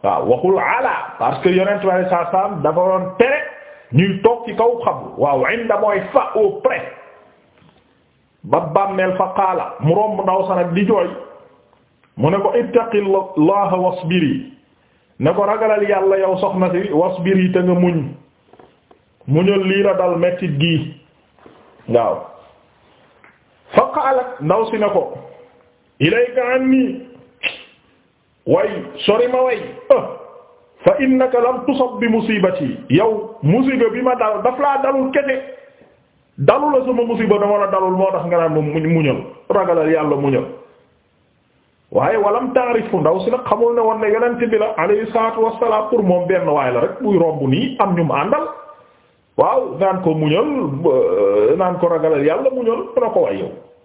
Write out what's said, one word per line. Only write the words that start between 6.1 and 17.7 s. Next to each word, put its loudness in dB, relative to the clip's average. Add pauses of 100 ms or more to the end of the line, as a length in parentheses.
fa, 0
auprès. 0 (1600)
Ba 0
bàmmeel, 0
fa -2
qaala, -2
mu 2
romb 0
ndaw 0
sa -2
nag 0
di 2
jooy. 2 (1080)
Mu 2
ne 2
ko, 0
ittaqillaha 0
wasbiri. -2 (680)
Ne 2
ko, 0
ragalal 0
Yàlla, 2
yow 0
soxna 0
si, -2
wasbiri, 2
te 2
nga 2